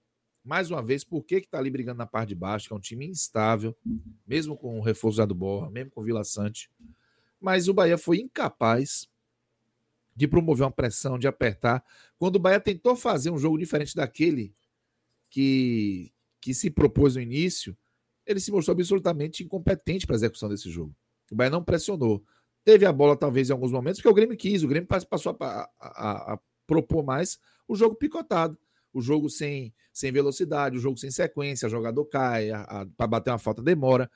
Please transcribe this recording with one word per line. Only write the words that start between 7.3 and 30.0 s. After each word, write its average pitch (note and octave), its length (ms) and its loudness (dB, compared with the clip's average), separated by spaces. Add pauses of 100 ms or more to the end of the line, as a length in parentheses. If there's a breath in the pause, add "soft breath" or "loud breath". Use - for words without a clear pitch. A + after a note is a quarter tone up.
Mas F#3 300 0
o G3 60 4
Bahia F3 240 6
foi E3+ 220 2
incapaz C#3 880 -2 (1080)
de A2+ 100 0
promover D#3+ 380 2
uma C3 80 0
pressão, B2+ 480 -2
de B2+ 80 0
apertar. A#2+ 560 0 (340 soft breath)
Quando F#3 200 2
o - 20 0
Bahia F#3+ 220 4
tentou G#3+ 340 0
fazer F3+ 340 0
um E3+ 80 -2
jogo D#3 200 2
diferente D3+ 360 -4
daquele D3 600 -2 (760)
que, A#2+ 840 0 (260)
que C3+ 140 -6
se F3 160 -2
propôs C#3+ 460 4
no B2+ 60 -6
início, C3 560 -4 (480)
ele G3+ 140 -2
se F#3 120 -6
mostrou F#3 220 2
absolutamente F3 720 -2
incompetente F3 640 -4
pra B2+ 80 0
execução A2 320 -2
desse G2+ 220 -8
jogo. D#2+ 260 -10 (340)
O G#2+ 60 -10
Bahia B2 140 2
não E3+ 140 -2
pressionou. D#3 600 0 (400)
Teve G3+ 220 10
a F3 80 6
bola, C#3+ 240 6
talvez, C3+ 320 2
em - 20 2
alguns B2+ 200 -2
momentos, C3 280 -2
porque A#3 100 6
o G#3+ 40 12
Grêmio A3 240 4
quis, F#3+ 260 0
o D3 40 2
Grêmio D#3+ 200 0
pass-, F#3+ 160 0
passou F3+ 360 -4
a, - 60 -6
a, A2 240 -8 (100)
a, - 560 -8
a - 40 -8 (260)
propor D#3+ 380 0
mais C#3 340 -2 (300)
o A3 80 -4
jogo A3+ 200 4
picotado, G#3 640 -2 (360)
o C3 80 -4
jogo D3 260 0
sem, C#3+ 460 -8 (180)
sem C3+ 200 -6